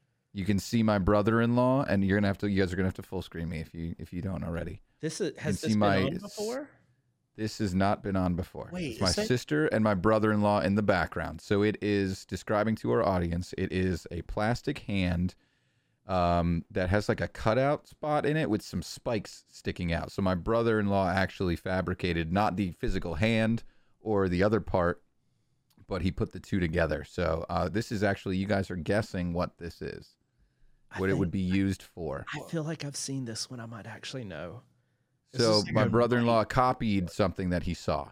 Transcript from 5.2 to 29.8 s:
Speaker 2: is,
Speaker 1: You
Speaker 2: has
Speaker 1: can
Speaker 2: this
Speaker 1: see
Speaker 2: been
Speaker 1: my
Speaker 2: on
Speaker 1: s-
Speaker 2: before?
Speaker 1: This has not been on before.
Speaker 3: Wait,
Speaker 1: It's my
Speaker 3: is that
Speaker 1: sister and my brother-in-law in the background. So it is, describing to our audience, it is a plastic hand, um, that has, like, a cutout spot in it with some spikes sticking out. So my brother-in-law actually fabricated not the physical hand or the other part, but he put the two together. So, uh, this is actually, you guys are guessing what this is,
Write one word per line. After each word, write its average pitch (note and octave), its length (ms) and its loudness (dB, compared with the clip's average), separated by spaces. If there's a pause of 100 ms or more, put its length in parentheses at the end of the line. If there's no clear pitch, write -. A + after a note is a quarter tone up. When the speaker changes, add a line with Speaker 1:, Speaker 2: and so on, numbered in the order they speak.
Speaker 2:
is, E3 120 -2
Speaker 1:
You - 80 -20
Speaker 2:
has - 20 -10
Speaker 1:
can D#3 80 -2
Speaker 2:
this F#3+ 100 -2
Speaker 1:
see - 120 -4
Speaker 2:
been G#2 60 4
Speaker 1:
my G2 240 4
Speaker 2:
on E2 120 0
Speaker 1:
s- - 80 -10
Speaker 2:
before? A3+ 460 -6 (680)
Speaker 1:
This G#2+ 240 -6
has F#2+ 160 0
not G2 260 2
been G2 140 -2
on F2+ 180 2
before. - 400 -8
Speaker 3:
Wait, E3 200 -6
Speaker 1:
It's A2 80 -8
my F#2+ 80 2
Speaker 3:
is - 60 0
that G#3+ 120 -2
Speaker 1:
sister D3+ 400 0
and G#2+ 160 2
my G#2+ 100 4
brother-in-law G#2 680 4
in F#2 120 2
the G#2+ 80 2
background. E2+ 580 0
So G2+ 220 0
it G#2 220 2
is, G2 420 0
describing G#2+ 520 0
to A#2 160 -2
our A#2+ 140 2
audience, F2 520 0
it B2 120 -2
is F#2 380 -2
a E2+ 140 -8
plastic A#2 560 -2
hand, F#2 560 0 (720)
um, F2 640 2
that F#2 180 0
has, G#2 180 2
like, - 140 0
a F2 60 -2
cutout C3 600 0
spot D3+ 380 -2
in D3 120 2
it D#3+ 120 0
with F3 140 0
some - 180 -6
spikes - 680 -6
sticking F2 440 -4
out. D#2 180 -4
So G2+ 120 -2
my F#2 100 2
brother-in-law G2+ 800 2
actually F#2 460 0
fabricated F2 760 -2
not G2+ 220 2
the F#2+ 160 -2
physical F2+ 440 -4
hand A2 480 2 (380)
or G2 280 2
the F2+ 120 2
other G#2 200 4
part, F2 420 0 (840)
but F#2 140 -4
he F#2 100 0
put - 200 -4
the F#2 80 -14
two - 200 -2
together. D#2+ 440 0
So, E2 460 -2
uh, F2 200 -2
this G#2 220 -4
is G2+ 100 -4
actually, G2 360 0
you G2 100 -2
guys G2 240 -2
are F#2 60 -8
guessing F2+ 560 -2
what F2 260 -4
this E2+ 200 -14
is, - 360 -12 (760)